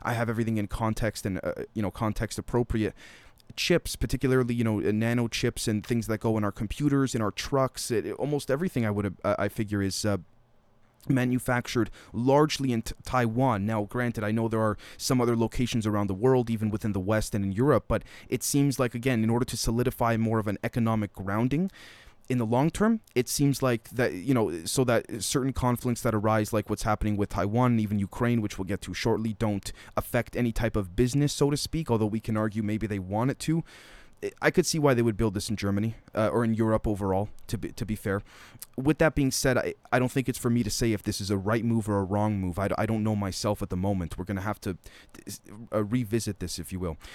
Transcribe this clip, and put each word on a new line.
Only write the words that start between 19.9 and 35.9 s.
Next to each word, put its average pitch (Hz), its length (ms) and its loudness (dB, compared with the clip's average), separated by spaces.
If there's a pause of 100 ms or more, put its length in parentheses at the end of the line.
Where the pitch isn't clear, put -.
more 113 220 2
of 107 80 -2
an 101 180 -2
economic 113 480 0
grounding, 123 580 0 (600)
in 127 80 2
the 117 80 0
long 127 240 2
term, 220 300 2 (140)
it 123 140 2
seems 139 340 2
like 120 280 0
that, 113 240 0
you 92 180 -2
know, 85 320 0
so 131 200 0
that 113 380 0
certain 135 300 0
conflicts 123 480 0
that 113 140 0
arise, 110 400 2
like 107 160 0
what's 107 140 -2
happening 107 340 0
with 101 100 0
Taiwan 113 440 2
and 113 80 4
even 107 180 0
Ukraine, 117 420 0
which 104 160 -6
we'll 98 80 -4
get 92 160 -4
to 92 140 -10
shortly, 113 400 -2
don't 104 400 -2 (240)
affect - 380 -2
any 120 160 0
type 113 220 -2
of 92 220 -2
business, 131 380 2
so 143 160 2
to 147 80 0
speak, 156 320 -4
although 110 160 4
we 107 120 -2
can 107 200 -2
argue 107 240 -2
maybe 107 240 -2
they 101 120 -4
want 101 320 -2
it - 100 -6
to. 160 220 0 (800)
I 151 100 4
could 170 140 2
see - 140 0
why 143 160 6
they 120 80 4
would 113 160 2
build 110 160 2
this 101 160 -4
in 107 60 0
Germany, 101 400 0 (180)